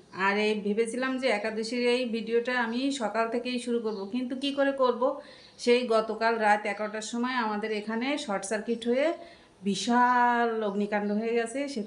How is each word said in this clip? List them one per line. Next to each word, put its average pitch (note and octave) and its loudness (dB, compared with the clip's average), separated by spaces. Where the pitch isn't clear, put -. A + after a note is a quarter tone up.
আর G3 2
এই G#3+ 2
ভেবেছিলাম A#3 0
যে C4 0
একাদশীর A3 0
এই B3 2
ভিডিওটা A#3 0
আমি B3 -2
সকাল A3+ -2
থেকেই B3 -4
শুরু A#3+ -2
করব, G3+ -6
কিন্তু B3+ -4
কি C4+ -4
করে C#4 2
করব? C4 0
সেই A#3+ 4
গতকাল A3 2
রাত G#3+ 4
এগারোটার G#3 -6
সময় A#3+ -4
আমাদের G#3+ -2
এখানে A3+ -2
শর্ট G3 -4
সার্কিট A3+ -2
হয়ে C#4 2
বিশাল A#3+ 4
অগ্নিকাণ্ড G#3 0
হয়ে A3+ 0
গেছে। A#3 -2
সে, B3+ -6